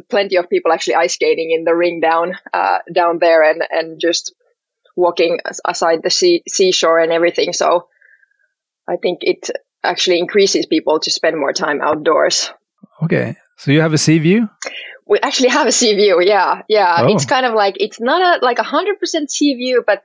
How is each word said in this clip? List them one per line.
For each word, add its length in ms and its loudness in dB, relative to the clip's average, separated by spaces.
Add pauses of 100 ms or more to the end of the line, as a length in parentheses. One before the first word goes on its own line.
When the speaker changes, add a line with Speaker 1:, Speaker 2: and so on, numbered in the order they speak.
Speaker 1:
plenty 300 -2
of 120 -2
people 220 0
actually 240 -2
ice 200 0
skating 360 -2
in 140 -2
the 100 2
ring 240 0
down, 360 0 (180)
uh, 240 0 (160)
down 260 0
there 240 4
and, 260 2
and 300 -6
just 340 -2 (600)
walking 480 0
as-, 240 -10
aside 340 0
the 80 -2
sea-, 380 2
seashore 520 2
and 120 2
everything. 400 0
So 380 -2 (960)
I 80 -6
think 260 -4
it 280 -4 (340)
actually 360 0
increases 460 0
people 360 0
to 100 -4
spend 260 -2
more 140 -4
time 300 -4
outdoors. 680 0 (540)
Speaker 2:
Okay. 320 -2 (200)
So 160 -4
you 100 4
have 120 0
a 60 2
sea 180 4
view? 320 2 (580)
Speaker 1:
We 120 2
actually 300 0
have 180 2
a 40 0
sea 220 2
view. 280 4
Yeah. 460 2
Yeah. 340 2
Speaker 2:
Oh. 120 4
Speaker 1:
It's 100 0
kind 220 0
of 80 0
like, 260 0
it's 220 -6
not 200 0
a, 220 2
like, 140 0
a 60 0
hundred 360 -2
percent 300 -4
sea 240 0
view, 320 -2
but 200 0